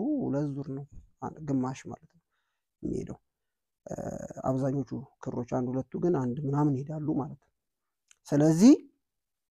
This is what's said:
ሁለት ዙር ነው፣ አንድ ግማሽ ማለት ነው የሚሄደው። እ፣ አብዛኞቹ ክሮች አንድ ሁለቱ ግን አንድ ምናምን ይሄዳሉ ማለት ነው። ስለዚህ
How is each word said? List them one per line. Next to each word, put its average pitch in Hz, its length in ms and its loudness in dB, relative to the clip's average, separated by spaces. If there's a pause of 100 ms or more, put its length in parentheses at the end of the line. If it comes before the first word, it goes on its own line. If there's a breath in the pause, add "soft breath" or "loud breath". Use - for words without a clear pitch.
(180)
ሁለት 143 320 -2
ዙር 139 200 -8
ነው፣ 135 160 -8 (360)
አንድ - 220 -10
ግማሽ 135 440 -4
ማለት - 220 -16
ነው - 120 -20 (640)
የሚሄደው። - 340 -8 (680)
እ፣ - 100 -10 (500)
አብዛኞቹ 131 440 -2 (300)
ክሮች 123 320 -8
አንድ 127 160 0
ሁለቱ 127 320 -4
ግን 175 160 2
አንድ 127 260 -2
ምናምን 143 320 2
ይሄዳሉ 147 340 -6 (100)
ማለት 139 220 -6
ነው። - 100 -20 (800)
ስለዚህ 160 460 8 (760)